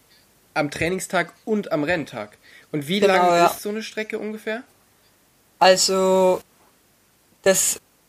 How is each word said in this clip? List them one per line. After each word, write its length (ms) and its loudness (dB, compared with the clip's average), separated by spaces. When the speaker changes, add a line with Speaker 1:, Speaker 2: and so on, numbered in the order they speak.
Speaker 1:
am 180 -2
Trainingstag 640 -4
und 260 -4
am 120 -2
Renntag. 540 -6
Und 160 -6
wie 140 -4
Speaker 2:
Genau, 120 6
Speaker 1:
lang 140 4
Speaker 2:
ja. 200 4
Speaker 1:
ist 140 -2
so 80 -8
eine 140 -8
Strecke 340 -10
ungefähr? 460 -10
Speaker 2:
Also, 840 4
das 360 0